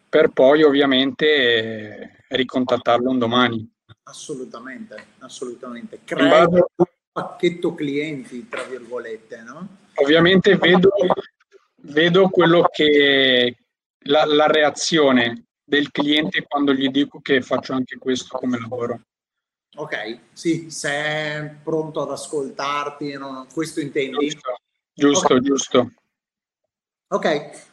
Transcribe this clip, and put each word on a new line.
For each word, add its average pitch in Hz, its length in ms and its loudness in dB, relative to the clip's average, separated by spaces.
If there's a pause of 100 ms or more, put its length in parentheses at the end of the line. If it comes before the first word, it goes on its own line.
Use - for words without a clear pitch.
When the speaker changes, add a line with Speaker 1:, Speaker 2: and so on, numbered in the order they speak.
Speaker 1:
per 156 220 4
poi 147 340 6
ovviamente, 139 600 2
eh, 113 840 0 (160)
ricontattarlo 123 840 -2
un 131 80 0
domani. 117 500 0 (360)
Speaker 2:
Assolutamente, 117 1000 -16 (160)
assolutamente. 120 760 -16
Speaker 1:
In - 100 -20
Speaker 2:
Crei - 240 0
Speaker 1:
base 170 360 6 (100)
Speaker 2:
un 175 100 2 (260)
pacchetto 175 640 -4
clienti, 139 720 -8
tra 127 160 -10
virgolette, 117 800 -14
no? 147 260 -18 (280)
Speaker 1:
Ovviamente 170 600 4
vedo, 180 340 4 (920)
vedo 170 480 2
quello 170 420 4
che, 135 840 2 (460)
la, 151 220 2
la 151 220 2
reazione 139 1000 0 (180)
del 143 280 -2
cliente 151 560 -2
quando 143 260 0
gli 135 160 -2
dico 139 320 -4
che 135 200 0
faccio 127 320 -6
anche 131 240 -8
questo 131 400 -6
come 127 220 -6
lavoro. 117 420 -8 (760)
Speaker 2:
Ok, 120 440 -10 (140)
sì, 160 380 -6
se - 180 -8
è 151 760 -6
pronto 156 380 -6
ad 139 80 -6
ascoltarti, 143 1040 -8
no, 139 180 -14
no, 131 220 -16
questo 160 260 -8
intendi? 139 500 -4
Speaker 1:
Giusto, 131 300 -10 (320)
giusto, 143 440 2
Speaker 2:
Ok. 131 60 4
Speaker 1:
giusto. 131 500 0 (1200)
Speaker 2:
Ok, 165 640 -4